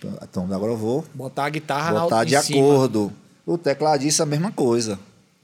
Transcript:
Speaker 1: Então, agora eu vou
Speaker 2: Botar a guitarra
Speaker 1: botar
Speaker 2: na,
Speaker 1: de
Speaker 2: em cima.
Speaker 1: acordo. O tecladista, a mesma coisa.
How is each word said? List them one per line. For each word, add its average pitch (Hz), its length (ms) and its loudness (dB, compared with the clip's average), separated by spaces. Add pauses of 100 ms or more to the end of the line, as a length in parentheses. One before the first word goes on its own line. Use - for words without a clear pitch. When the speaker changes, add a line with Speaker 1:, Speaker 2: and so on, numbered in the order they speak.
(220)
Speaker 1:
Então, - 220 -6 (100)
agora 104 160 -2
eu 120 60 -2
vou 117 360 -2
Speaker 2:
Botar 135 340 -6
a 147 40 -4
guitarra 151 400 -4 (120)
Speaker 1:
botar 170 160 2
Speaker 2:
na, 117 60 4
Speaker 1:
de 117 120 2
Speaker 2:
em 143 60 4
cima. 143 180 2
Speaker 1:
acordo. 127 520 4 (340)
O 170 120 -2
tecladista, 147 640 0
a 160 40 0
mesma 151 240 -2
coisa. 117 480 0 (460)